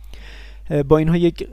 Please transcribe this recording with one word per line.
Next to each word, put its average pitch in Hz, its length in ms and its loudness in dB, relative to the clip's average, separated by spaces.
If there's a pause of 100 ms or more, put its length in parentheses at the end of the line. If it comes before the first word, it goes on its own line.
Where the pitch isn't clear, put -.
(680)
اه، 147 140 2
با 151 140 6
اینها 160 200 4
یک، 170 340 0